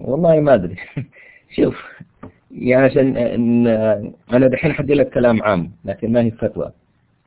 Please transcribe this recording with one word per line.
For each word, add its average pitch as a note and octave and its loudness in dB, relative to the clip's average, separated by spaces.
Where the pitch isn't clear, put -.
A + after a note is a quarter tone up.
والله D#3+ 2
ما C#3+ 4
أدري. F2+ -2
<laughs> - -16
شوف، - -2
يعني B2+ 2
عشان C3+ 2
إن، A#2+ 0
أنا C3 4
دحين C#3 0
حقول C#3+ -2
لك C3 2
كلام A#2+ 2
عام، F2+ -2
لكن A2 -6
ما A#2+ 2
هي A#2 0
فتوى، G#2 -6